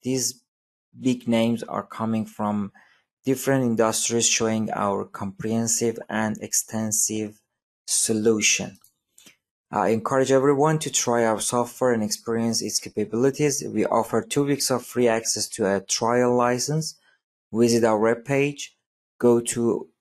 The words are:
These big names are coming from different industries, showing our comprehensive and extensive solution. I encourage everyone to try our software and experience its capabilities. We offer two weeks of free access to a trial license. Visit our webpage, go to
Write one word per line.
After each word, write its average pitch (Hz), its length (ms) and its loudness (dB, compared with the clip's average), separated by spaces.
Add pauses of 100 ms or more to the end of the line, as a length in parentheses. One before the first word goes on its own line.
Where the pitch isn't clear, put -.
These 123 400 -4 (560)
big 123 300 -2
names 117 360 2
are 98 200 -6
coming 110 420 -4
from 104 460 -4 (540)
different 135 400 0
industries, 113 640 0
showing 110 420 0
our 101 320 -2
comprehensive 113 960 -4 (100)
and 107 320 -2
extensive 107 1000 -4 (440)
solution. 107 920 0 (960)
I 101 180 2
encourage 131 420 2
everyone 143 460 4
to 151 120 -6
try 117 320 2
our 110 160 2
software 123 540 0
and 110 100 0
experience 113 580 -2
its 104 160 -4
capabilities. 131 880 -2
We 104 200 0
offer 113 360 0
two - 220 -2
weeks 139 260 -2
of 123 160 -2
free 123 220 0
access 113 400 0
to - 180 -4
a 98 140 2
trial 123 560 0
license. 123 640 -2 (540)
Visit 117 320 4
our 110 120 4
webpage, 123 720 0 (460)
go 120 220 4
to 117 480 -2 (140)